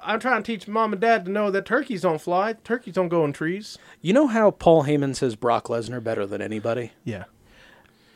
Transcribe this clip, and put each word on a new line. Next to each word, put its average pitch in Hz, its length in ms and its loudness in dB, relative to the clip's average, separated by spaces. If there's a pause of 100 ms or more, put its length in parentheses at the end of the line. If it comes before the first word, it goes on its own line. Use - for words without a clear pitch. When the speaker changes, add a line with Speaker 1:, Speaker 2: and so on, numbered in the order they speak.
Speaker 1:
"I'm 214 200 -2
trying 233 220 0
to - 60 -10
teach 226 180 -8
Mom 214 260 0
and 180 80 -4
Dad 226 240 2
to 180 60 -6
know 208 200 0
that 190 140 -2
turkeys 226 380 -2
don't 160 180 0
fly. 190 320 0 (100)
Turkeys 247 300 -6
don't 180 160 0
go 165 160 2
in 143 80 -2
trees." 180 440 -6 (240)
Speaker 2:
You 170 120 2
know 294 140 6
how 220 240 4
Paul 160 340 6
Heyman 143 300 0
says 120 200 -2
Brock 117 320 0
Lesnar 117 340 -6
better 110 240 -2
than 98 160 -8
anybody? 110 500 -4 (120)
Speaker 1:
Yeah. 101 220 -8 (920)